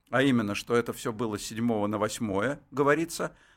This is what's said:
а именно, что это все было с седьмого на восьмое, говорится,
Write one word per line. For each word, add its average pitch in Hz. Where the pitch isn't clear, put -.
а 123
именно, 117
что -
это 120
все -
было 107
с -
седьмого 110
на 107
восьмое, 107
говорится, 151